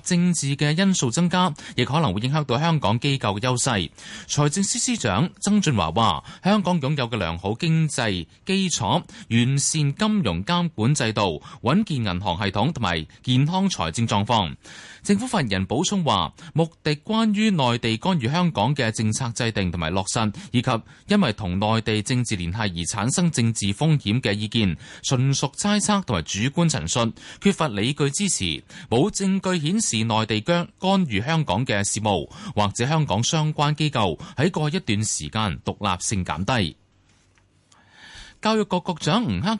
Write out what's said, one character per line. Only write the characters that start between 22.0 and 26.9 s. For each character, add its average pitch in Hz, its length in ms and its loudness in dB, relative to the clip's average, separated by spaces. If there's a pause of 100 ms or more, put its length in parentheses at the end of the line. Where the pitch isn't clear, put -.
政 123 220 0
治 113 140 -4
聯 85 160 -4
繫 110 60 -4
而 110 80 0 (180)
產 107 280 -2
生 175 160 2
政 117 240 0
治 - 200 -6
風 151 260 2
險 107 220 0
嘅 104 120 0
意 107 140 -4
見， 104 300 0 (240)
純 135 320 2
屬 139 240 -2
猜 208 220 2
測 202 240 0
同 117 120 -2
埋 85 60 0
主 - 200 -6
觀 151 280 2
陳 80 180 -4
述， 113 240 0 (300)